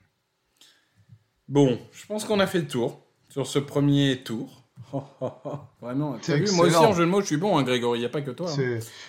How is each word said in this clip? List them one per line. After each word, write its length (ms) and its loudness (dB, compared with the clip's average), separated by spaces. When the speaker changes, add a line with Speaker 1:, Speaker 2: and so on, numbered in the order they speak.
Speaker 1:
Bon, 320 4
je 140 -20
pense 200 -8
qu'on 140 0
a 80 2
fait 120 -2
le 80 -4
tour 340 -6
sur 180 -6
ce 120 0
premier 640 2
tour. 380 -10
<laughs> 880 -12
Vraiment, 400 -6
Speaker 2:
C'est 120 -4
Speaker 1:
t'as 40 2
vu, 140 0
moi 140 4
aussi, 100 4
Speaker 2:
excellent. 160 6
Speaker 1:
en 20 2
jeu 120 2
de 40 2
mots, 120 2
je 60 -2
suis 100 -2
bon, 200 0
hein, 60 4
Grégory, 380 0
y 40 -4
a 40 -4
pas 120 -6
que 100 -8
toi, 180 -8
hein. 60 -6
Speaker 2:
C'est, 240 -2